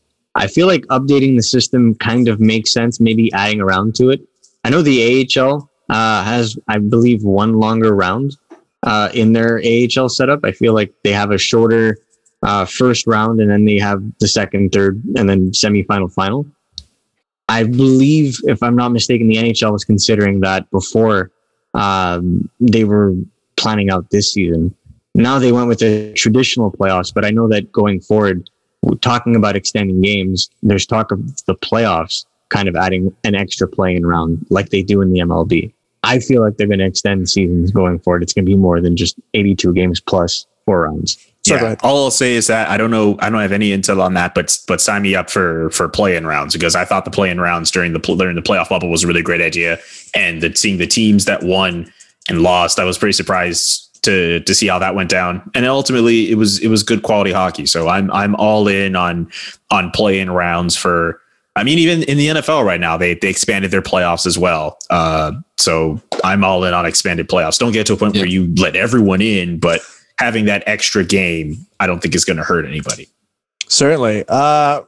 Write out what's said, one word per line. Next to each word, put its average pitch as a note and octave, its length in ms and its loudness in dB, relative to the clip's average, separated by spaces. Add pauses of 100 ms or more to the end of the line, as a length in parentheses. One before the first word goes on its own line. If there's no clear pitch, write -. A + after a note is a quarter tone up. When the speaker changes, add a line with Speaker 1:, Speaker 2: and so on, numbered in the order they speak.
(360)
Speaker 1:
I G2+ 120 -2
feel E3+ 200 2
like F3 200 0
updating C3+ 480 2
the A#2 80 2
system A#2+ 520 2
kind A#2 320 0
of G#2+ 120 0
makes A2 320 2
sense, A#2 280 -2
maybe A2+ 340 2
adding G#2 280 -2
around G2 340 0
to B2+ 140 4
it. C#3 120 0 (420)
I A#2 60 -2
know D#3+ 120 2
the C3+ 200 4
A A2+ 40 4
H C3 320 2
L, C#3 320 0 (200)
uh, A2 340 0
has, A2+ 340 -2 (100)
I G#2+ 100 -2
believe, A#2 460 2
one G#2 360 2
longer A2 340 2
round, G2+ 440 -2 (460)
uh, G#2+ 300 0
in A2+ 200 4
their A#2 260 2
A - 60 -8
H A#2 320 2
L C3 120 2
setup. C#3 340 0
I G2+ 80 -2
feel A2+ 220 2
like G#2 200 0 (100)
they G#2 80 2
have G#2 200 0
a G2+ 60 0
shorter, A2+ 600 2 (460)
uh, G2+ 220 0
first B2 420 0
round, A2 340 2
and G#2 80 4
then G#2 160 4
they G#2 140 4
have G2+ 220 -2 (180)
the G#2+ 80 2
second, G2 440 0
third, G2 300 2 (140)
and G2+ 140 2
then F#2+ 220 2
semifinal, G2+ 600 0
final. G#2+ 320 -2 (1040)
I A2+ 140 2
believe, C3 840 4
if B2 180 0
I'm A#2+ 120 2
not B2 180 2
mistaken, A#2 340 0
the A2 100 4
N A2+ 80 0
H A2+ 180 -2
L G#2+ 100 2
was G2+ 100 -4
considering G2+ 560 0
that F#2+ 320 -2
before, G2+ 580 0 (440)
um, F2+ 760 -2 (100)
they A2+ 260 4
were G#2 280 2 (440)
planning G#2 320 -2
out F#2 220 -2
this G#2 220 0
season. E2+ 400 0 (420)
Now B2+ 240 2
they B2+ 120 4
went A#2+ 160 2
with A#2 120 0
the G#2+ 340 0
traditional A#2 580 0
playoffs, F#2 420 -2
but G#2 120 0
I G#2 60 0
know A2+ 180 2
that G#2 220 0
going G#2 280 2
forward, G2 500 0 (320)
we're - 140 0
talking A#2+ 400 0
about G#2 200 2
extending F#2+ 460 -2
games, F#2+ 480 0 (140)
there's G2+ 220 2
talk A2 260 -2
of G2 80 -4 (260)
the F#3 100 0
playoffs G2+ 720 -2 (240)
kind G2+ 180 -2
of F2 80 -4
adding F#2 480 -2
an G#2 120 0
extra F#2+ 320 -2
play-in F2+ 380 -2
round E2 440 -2
like G2 200 0
they G2 120 0
do G2 200 2
in F#2 100 2
the F2+ 80 2
M F2 120 0
L E2+ 140 0
B. - 280 -2 (300)
I B2 160 2
feel A#2+ 220 2
like G#2 160 0
they're G#2 100 0
gonna F#2+ 180 0
extend F#2+ 440 -2
seasons F2+ 420 0
going F2+ 280 0
forward. F2 240 0
It's - 100 -6
gonna G2 120 0
be G2 100 2
more F2 260 4
than F2 140 0
just G#2+ 220 -2 (160)
eighty-two G2+ 400 0
games F2+ 260 0
plus - 460 -2 (200)
four F#2 180 2
rounds. - 340 -6 (280)
Speaker 2:
So D3+ 100 0
Speaker 3:
Yeah. - 40 0
Speaker 2:
go A#2 80 -2
ahead. A2 160 -6
Speaker 3:
All C#3 220 2
I'll B2+ 60 -2
say B2 240 0
is A2 120 0
that A2 220 0
I G2+ 80 -2
don't A2+ 140 0
know, G#2 280 2
I G2 100 -2
don't A2 120 -2
have G2 100 -2
any G#2 200 0
intel G2 300 0
on F#2 120 0
that, F2 200 -2
but, - 320 -2
but F2 140 -2
sign G2+ 220 0
me G2 120 0
up F#2 160 -2
for, E2 420 -2
for E2+ 180 -2
play-in F2 360 -2
rounds, D2 280 -4
because E2+ 200 -2
I F2+ 120 0
thought F#2+ 180 -2
the - 80 -10
play-in F2+ 300 -2
rounds E2+ 280 -2
during F2 220 -2
the E2 80 -2
pl-, E2+ 160 -4
during F2+ 220 -2
the E2+ 40 -6
playoff F2+ 280 -2
bubble F2+ 200 -2
was E2 140 0
a F2 40 -2
really E2+ 140 0
great E2+ 200 -2
idea. E2+ 360 -2 (380)
And F2 260 -2
the, E2 140 -4
seeing G2 220 -2
the E2+ 100 -2
teams G#2+ 380 2
that G2 180 -2
won F2+ 480 -2 (380)
and E2 140 0
lost, F2+ 360 2
I F#2 60 0
was F2+ 120 -2
pretty G#2 140 0
surprised F2+ 920 -4
to, F2 360 2
to - 160 -2
see G#2+ 120 0
how F#2 120 0
that F#2 160 -2
went F#2 140 -4
down. F2+ 320 -2 (120)
And B2 120 0
ultimately, B2+ 680 2
it A2+ 40 2
was, G#2 240 0
it A2 100 0
was A2 120 2
good A2 220 -2
quality G2+ 300 0
hockey. F2+ 320 -2
So E2 240 -2
I'm, F#2+ 220 0
I'm G2+ 260 0
all G#2+ 320 2
in G2 260 0
on, F2 340 -2 (400)
on F#2 220 -2
play-in G2 400 0
rounds F2 460 0
for, E2+ 420 -2 (380)
I G#2 80 0
mean, D3+ 120 2
even E3 260 2
in C#3 140 0
the D3 120 2
N D#3 80 0
F C#3+ 100 -4
L D#3 160 2
right F2+ 160 0
now, E2 160 -2
they, F2 200 0
they G2 120 -4
expanded F#2+ 420 -2
their F#2+ 120 0
playoffs F2 440 -2
as F2+ 120 -2
well. D#2+ 400 -2 (120)
Uh, D#2+ 440 0 (260)
so D#2+ 420 -2 (220)
I'm G2 220 2
all F#2 180 2
in F2+ 100 0
on F2 120 0
expanded E2+ 420 -2
playoffs. E2 320 0
Don't A#2+ 140 0
get G#2+ 140 0
to A2 60 2
a G2 40 -2
point G#2+ 180 0
Speaker 4:
Yeah. G2+ 60 0
Speaker 3:
where F#2 80 -2
you F2+ 260 0
let F2 220 0
everyone G2+ 440 2
in, F2+ 380 -2
but E2+ 220 0 (380)
having A2+ 260 0
that G2+ 220 0
extra G#2 360 -2
game, E2+ 600 -2 (140)
I F#2+ 80 -2
don't F2 120 -2
think - 160 -4
is - 80 0
gonna E2 200 -2
hurt E2 220 0
anybody. C#2+ 420 -10 (600)
Speaker 2:
Certainly. C3 600 0
Uh, D3 600 2